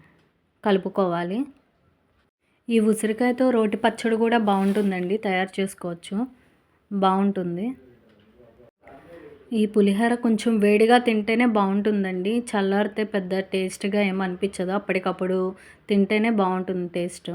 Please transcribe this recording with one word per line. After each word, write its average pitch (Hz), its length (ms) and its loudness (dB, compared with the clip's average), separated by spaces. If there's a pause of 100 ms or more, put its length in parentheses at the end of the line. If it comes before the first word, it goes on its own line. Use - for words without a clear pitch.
(640)
కలుపుకోవాలి. 190 840 -2 (1200)
ఈ 226 120 4
ఉసిరికాయతో 220 720 2
రోటి 220 260 2
పచ్చడి 226 400 0
కూడా 226 220 2
బాగుంటుందండి, 196 800 0
తయారు 190 440 -2
చేసుకోవచ్చు, 196 680 -6 (680)
బాగుంటుంది. 190 840 0 (1800)
ఈ 214 140 2
పులిహోర 208 480 2
కొంచెం 226 440 0
వేడిగా 214 400 6
తింటేనే 226 480 0
బాగుంటుందండి, 202 960 0
చల్లారితే 208 640 -2
పెద్ద 190 340 -4
టేస్ట్గా 190 640 -4
ఏమనిపించదు. 190 680 -4
అప్పటికప్పుడు 185 840 -2 (340)
తింటేనే 214 420 2
బాగుంటుంది 185 580 -2
టేస్ట్. 175 460 -8